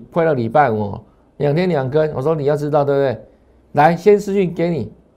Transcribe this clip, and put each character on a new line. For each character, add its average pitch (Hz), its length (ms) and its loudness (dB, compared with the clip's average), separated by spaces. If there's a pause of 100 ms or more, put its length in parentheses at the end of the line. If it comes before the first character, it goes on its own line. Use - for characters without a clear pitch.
(120)
快 165 140 0
到 160 80 2
礼 120 160 -2
拜 143 200 4
五 107 120 -2
哦， 101 200 -8 (360)
两 143 180 -2
天 180 140 0
两 135 200 -2
根。 156 240 0
我 131 80 -6
说 160 140 0
你 147 100 -4
要 147 120 0
知 147 120 -4
道， 143 140 2
对 139 120 0
不 139 60 2
对？ 127 240 -2 (480)
来， 156 220 4
先 202 240 4
私 196 140 -6
讯 190 200 0
给 170 160 -2
你， 131 220 -6 (260)